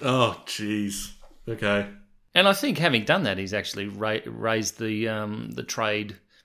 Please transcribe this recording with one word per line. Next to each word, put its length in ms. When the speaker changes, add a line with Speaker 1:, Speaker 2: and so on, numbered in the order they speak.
Speaker 1:
Oh, 420
jeez. 680
Okay. 400
Speaker 2:
And 140
I 40
think 240
having 280
done 180
that, 160
he's 160
actually 320
ra-, 400
raised 520
the, 300
um, 440
the 100
trade 540